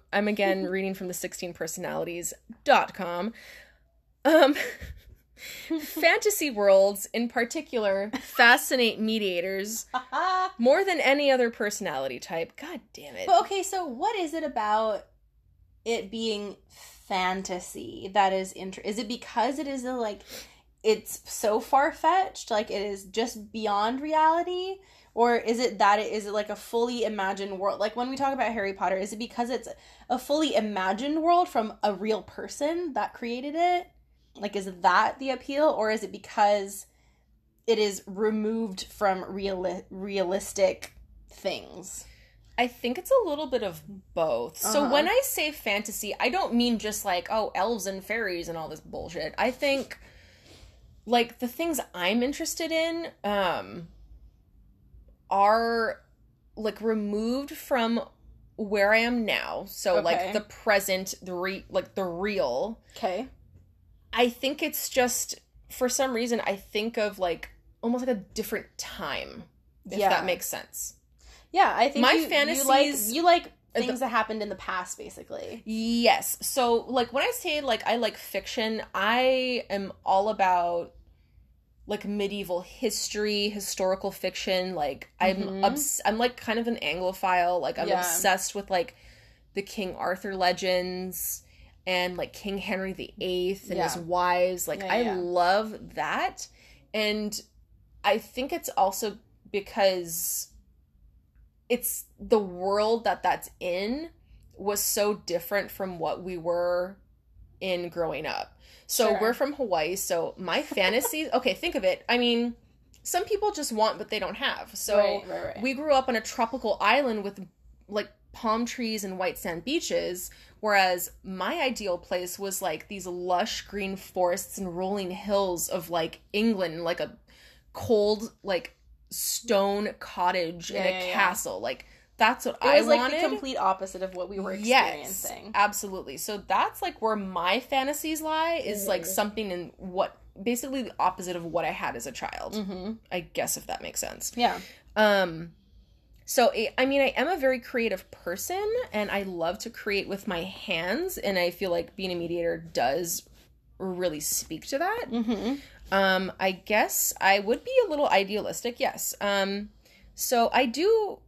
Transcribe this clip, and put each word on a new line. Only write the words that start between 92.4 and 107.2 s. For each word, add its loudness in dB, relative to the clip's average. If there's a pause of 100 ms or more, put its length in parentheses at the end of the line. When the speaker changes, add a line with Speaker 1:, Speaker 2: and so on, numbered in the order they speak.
Speaker 1:
Henry -4
the -12
eighth -4
and -2
his 0
Speaker 2:
Yeah. -8
Speaker 1:
wives. 2
Like, -4
Speaker 2:
Yeah, -2
Speaker 1:
I 2
Speaker 2:
yeah. 0
Speaker 1:
love 2
that. -4 (480)
And -2 (640)
I 4
think -6
it's -4
also 0 (320)
because 0 (1200)
it's -2 (140)
the 4
world 0
that 0
that's 0 (120)
in -4 (460)
was -2
so 2
different -4
from -8
what -4
we -6
were 0 (640)